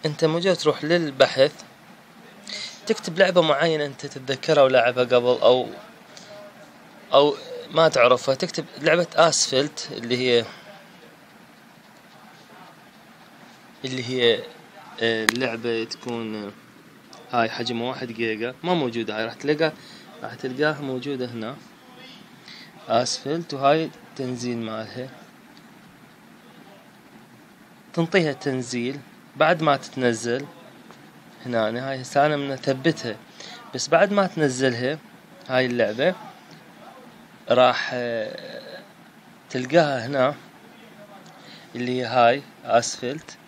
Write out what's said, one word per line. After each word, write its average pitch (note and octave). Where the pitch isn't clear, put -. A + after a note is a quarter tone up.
انت D3+
مجرد E3+
تروح -
للبحث، C#3
تكتب F3+
لعبة F3+
معينة D#3
انت C#3
تتذكرها C3+
ولعبها B2+
قبل، B2
او، B2
او C#3+
ما D#3+
تعرفها. B2+
تكتب D#3+
لعبة D#3+
اسفلت، D3
اللي A#2
هي، B2
اللي C3
هي، A#2+
آه، A2+
اللعبة A#2
تكون، A2
آه، G2+
هاي A2+
حجمها A#2+
واحد B2
جيجا، A2+
ما F3+
موجودة A#2
هاي، A2
راح A2+
تلقى، D3+
راح A2+
تلقاها C#3
موجودة C3
هنا. A#2
اسفلت، C#3
وهاي C#3+
التنزيل B2+
مالها. A2
تنطيها E3+
تنزيل. B2+
بعد D#3
ما D3
تتنزل A#2+
هنا، A#2+
هاي C3
هسه C#3+
انا D3+
من C#3+
اثبتها، C3
بس C3
بعد F#3+
ما G3+
تنزلها C3
هاي B2+
اللعبة A#2+
راح، B2
آه، A#2
تلقاها C3
هنا، C#3
اللي B2
هي B2
هاي B2
اسفلت. B2